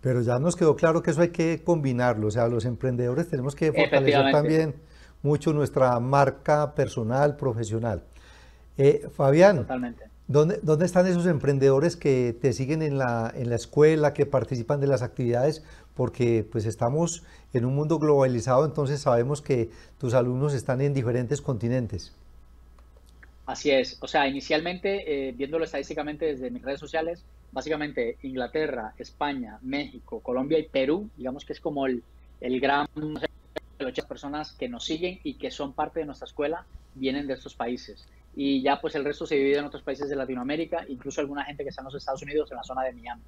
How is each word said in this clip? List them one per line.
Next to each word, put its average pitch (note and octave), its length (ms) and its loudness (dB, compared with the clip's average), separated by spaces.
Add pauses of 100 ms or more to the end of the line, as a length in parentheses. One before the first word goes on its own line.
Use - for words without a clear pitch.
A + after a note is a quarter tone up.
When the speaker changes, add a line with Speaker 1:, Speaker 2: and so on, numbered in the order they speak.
Speaker 1:
Pero B2 220 2
ya A#2+ 160 2
nos F3 180 0
quedó D#3 200 6
claro E3 260 2
que E3+ 80 0
eso D3+ 100 2
hay F3 80 4
que E3 340 -2
combinarlo, B2 680 2
o - 20 0
sea, A#2 180 2
los A#2 160 0
emprendedores B2 640 -2
tenemos C#3 260 -4
que E3+ 120 0
fortalecer D3 320 2
Speaker 2:
Efectivamente. C#3 400 4
Speaker 1:
también D#3 360 2 (480)
mucho D3 300 2
nuestra C3 480 4
marca C#3 760 2
personal, C3 640 0
profesional. A2+ 640 -2 (760)
Eh, C#3+ 360 6
Fabián, D#3+ 440 8
Speaker 2:
Totalmente. B2 460 -6 (220)
Speaker 1:
¿dónde, D3+ 360 2
dónde D#3 240 2
están F3+ 200 4
esos F3 200 2
emprendedores C#3 720 4
que B2+ 440 2
te B2+ 140 2
siguen C3+ 260 -2
en D3+ 160 -2
la, A#2 380 -2
en A#2+ 160 -4
la A#2+ 60 0
escuela, D3+ 580 4
que C#3+ 100 2
participan C3 560 -2
de C#3 60 0
las C3 160 2
actividades? B2 600 0 (320)
Porque, A#2 560 0
pues, A2 140 -4
estamos C3+ 580 -2 (300)
en A#2+ 140 2
un C3 80 0
mundo D3+ 240 0
globalizado, C3+ 680 4
entonces C#3+ 380 -2
sabemos B2+ 400 2
que A#2+ 260 0 (300)
tus A#2+ 160 -2
alumnos C3 400 2
están B2+ 260 -2
en C#3+ 140 0
diferentes B2 480 -2
continentes. A#2 720 -4 (1300)
Speaker 2:
Así C3 260 -2
es, C3 300 2
o B2+ 80 -10
sea, D3 180 2
inicialmente, D#3 1000 -4
eh, C3 40 -8
viéndolo C#3+ 340 -4
estadísticamente D3+ 580 -8
desde C3 260 -4
mis A#2+ 120 -10
redes C#3 180 -8
sociales, D#3+ 420 -6 (300)
básicamente C3+ 680 -4
Inglaterra, C3 720 -6
España, B2 680 -8
México, B2+ 580 -8
Colombia C3 380 -2
y D#3 100 -4
Perú, D3+ 480 -2
digamos B2+ 280 -10
que - 80 -12
es - 80 -12
como C#3+ 260 -4
el, B2 160 -2 (380)
el B2+ 200 -4
gran, C#3 340 0
no D3+ 240 -8
sé, D#3 100 -6 (500)
el C#3 80 -6
ochenta B2+ 220 -8
personas C#3+ 440 -12
que B2+ 160 -8
nos A#2+ 160 -12
siguen F3+ 400 -6
y C3+ 100 -8
que - 160 -10
son C#3+ 220 -8
parte D3+ 280 -6
de D3+ 60 -6
nuestra C#3 200 -14
escuela, D#3 380 -6 (300)
vienen C3+ 320 -4
de C3+ 80 -4
estos C3 200 -16
países. - 520 -10 (300)
Y C#3 260 0
ya, C#3 180 0
pues, D3+ 140 -6
el C#3+ 100 -2
resto C#3 220 -6
se C3+ 80 -4
divide C#3 240 2
en D3 60 -2
otros D3 180 -14
países C#3 260 -8
de C#3+ 80 -6
Latinoamérica, C#3 720 -6
incluso C3+ 320 -10
alguna C#3+ 240 -6
gente C#3+ 200 -12
que C#3 60 -8
está - 100 -16
en C3 60 -14
los C3+ 80 -16
Estados C3+ 280 -8
Unidos, D3 280 -4
en B2+ 80 -12
la A#2 40 -12
zona C3 200 -8
de C3 100 -4
Miami. A#2+ 360 -16